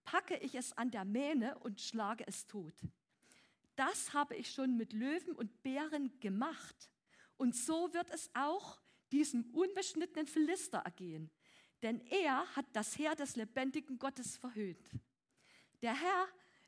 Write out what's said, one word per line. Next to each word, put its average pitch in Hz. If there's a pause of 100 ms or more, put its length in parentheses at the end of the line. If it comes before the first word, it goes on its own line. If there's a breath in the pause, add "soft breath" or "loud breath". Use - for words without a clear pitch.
packe -
ich -
es -
an 254
der 202
Mähne 254
und 208
schlage 220
es -
tot. 175 (1000 soft breath)
Das 285
habe 285
ich -
schon 262
mit 220
Löwen 285
und -
Bären 285
gemacht. 220 (460 soft breath)
Und 240
so 330
wird 339
es 330
auch 302 (300 soft breath)
diesem 269
unbeschnittenen 359
Philister 320
ergehen. 160 (500 soft breath)
Denn 233
er 320
hat 277
das -
Heer 311
des 285
lebendigen 262
Gottes 269
verhöhnt. 214 (920 soft breath)
Der 240
Herr, 370 (400 soft breath)